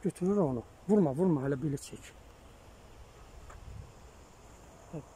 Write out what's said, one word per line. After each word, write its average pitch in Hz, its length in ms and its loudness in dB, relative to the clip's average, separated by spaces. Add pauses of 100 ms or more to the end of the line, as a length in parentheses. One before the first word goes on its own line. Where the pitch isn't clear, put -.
Götürür 196 420 2
onu. 127 220 0 (240)
Vurma, 180 280 6
vurma, 156 300 2
hələ 139 100 0
belə 139 240 -2
çək. - 300 -16 (2750)
Hə, 156 80 -8 (160)